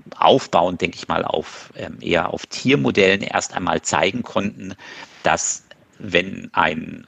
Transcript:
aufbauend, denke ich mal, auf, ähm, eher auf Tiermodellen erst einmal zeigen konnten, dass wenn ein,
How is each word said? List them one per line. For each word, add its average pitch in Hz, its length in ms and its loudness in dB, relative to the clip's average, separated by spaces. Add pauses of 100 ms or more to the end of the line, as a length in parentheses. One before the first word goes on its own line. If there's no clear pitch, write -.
(180)
aufbauend, 90 600 4
denke 87 160 -2
ich - 140 -14
mal, 85 160 0
auf, - 500 -6
ähm, - 240 -10
eher 85 340 0
auf - 120 -8
Tiermodellen 104 760 2
erst - 320 -4
einmal 85 280 -2
zeigen 95 420 0
konnten, 101 520 -6 (480)
dass - 420 0 (340)
wenn 90 540 -2
ein, 80 540 -2